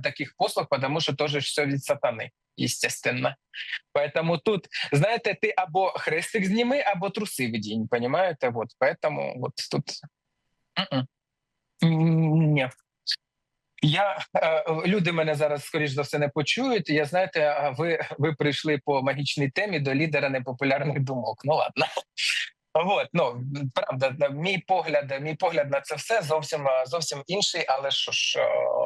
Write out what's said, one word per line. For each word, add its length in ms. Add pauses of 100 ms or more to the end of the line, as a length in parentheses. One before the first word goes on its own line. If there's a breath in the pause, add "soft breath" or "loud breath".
таких 360
послуг, 280 (160)
тому 180
що 140
теж 220
все 300
від 180
сатани, 460 (300)
естественно. 760 (600 loud breath)
Поэтому 500
тут, 220 (260 loud breath)
знаєте, 420
ти 220
або 300 (100)
хрестик 500
зніми, 340
або 300
труси 360
вдінь, 420
понімаєте? 600
Вот, 200 (120)
поэтому 600
вот 120 (180)
тут. 140 (920)
М-м. 280 (1500)
Ні. 140 (1120)
Я, 360 (180)
е, 280 (220)
люди 260
мене 220
зараз, 300
скоріш 260
за 120
все, 160
не 100
почують. 640
Я, 140
знаєте, 420
а, 240
ви, 280 (200)
ви 160
прийшли 500
по 180
магічній 480
темі 300
до 140
лідера 340
непопулярних 720
думок. 440
Ну, 100
ладно. 360
<laughs> 40 (880 loud breath)
Вот, 280
ну, 300 (320)
правда, 360
да, 180
мій 300
погляд, 640
мій 120
погляд 360
на 100
це 140
все 280
зовсім, 460
е, 180
зовсім 400
інший, 420
але 220
що 220
ж, 280
е, 80 (380)